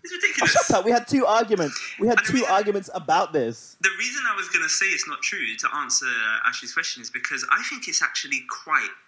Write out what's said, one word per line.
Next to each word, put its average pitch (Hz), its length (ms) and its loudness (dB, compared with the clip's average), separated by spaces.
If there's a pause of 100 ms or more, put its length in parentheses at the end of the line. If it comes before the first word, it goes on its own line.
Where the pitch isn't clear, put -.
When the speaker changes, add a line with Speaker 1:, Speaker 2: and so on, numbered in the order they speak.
Speaker 1:
It's 349 80 -12
ridiculous. - 440 2
Speaker 2:
Oh, - 100 6
shut - 120 4
up. 185 60 0
We 226 60 4
had 240 160 4
two 262 200 4
arguments. 202 540 2 (200)
We 208 80 4
had - 100 6
Speaker 1:
And - 80 2
the - 60 2
Speaker 2:
two 269 80 4
Speaker 1:
reason, 220 100 2
Speaker 2:
arguments 202 440 2
about 175 380 2
this. 120 480 -2
Speaker 1:
the - 180 2
reason 254 300 -6
I 214 60 0
was 190 140 -6
gonna 160 200 0
say - 180 0
it's 175 220 -2
not 139 140 -8
true 190 340 -4
to - 200 -4
answer 135 300 -2 (380)
Ashley's - 300 -4
question 156 280 -6
is - 80 -12
because - 420 -6
I 233 120 0
think 269 240 -8
it's 160 140 0
actually 139 480 -4
quite 131 400 -2 (180)